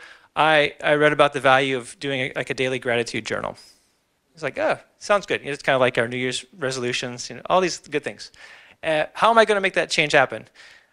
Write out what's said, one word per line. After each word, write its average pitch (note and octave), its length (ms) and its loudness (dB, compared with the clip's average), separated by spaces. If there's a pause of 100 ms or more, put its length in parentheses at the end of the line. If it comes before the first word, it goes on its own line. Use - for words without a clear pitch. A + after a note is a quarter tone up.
(360)
I, D3+ 380 4 (100)
I D#3 120 2
read D3 180 4
about C#3+ 200 4
the C#3 60 -4
value C3+ 380 4
of - 220 -12
doing C#3 220 -6
a, C#3 140 -6
like, C#3 140 -6
a C3 60 -4
daily C3 240 -2
gratitude A#2 480 -4
journal. G#2+ 280 -6 (800)
It's D#3+ 80 -20
like, C#3 160 -8
"Oh, - 220 -2 (180)
sounds G#3 300 0
good." A2+ 160 -2
It's C#3+ 180 -8
kinda C#3 160 2
like B2+ 220 2
our A#2 80 0
New B2 100 -6
Year's B2+ 260 -4 (140)
resolutions, B2 720 -6
you B2 60 -16
know, - 100 -18
all F3+ 160 2
these F3 160 -2
good D3 260 -6
things. - 280 -12 (500)
Uh, D#3 320 -2
how G#3 160 4
am A#3 80 4
I A3 80 8
gonna G3+ 160 0
make F#3+ 140 0
that D#3+ 160 -2
change D#3 220 0
happen? B2+ 340 2 (460)